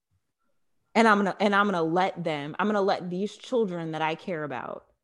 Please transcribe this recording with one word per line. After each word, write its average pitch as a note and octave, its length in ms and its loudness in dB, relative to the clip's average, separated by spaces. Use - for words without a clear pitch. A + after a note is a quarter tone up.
And A3+ 140 6
I'm G#3 100 6
gonna, G3 220 0
and G3+ 160 2
I'm G3+ 100 4
gonna F3+ 160 0
let F3 400 0
them, D3+ 360 -4
I'm G3 100 0
gonna G#3+ 120 2
let F3+ 300 0
these F#3+ 260 -4
children F3 560 -2
that D#3 100 -4
I D#3+ 120 0
care D#3+ 300 -6
about C3+ 420 -10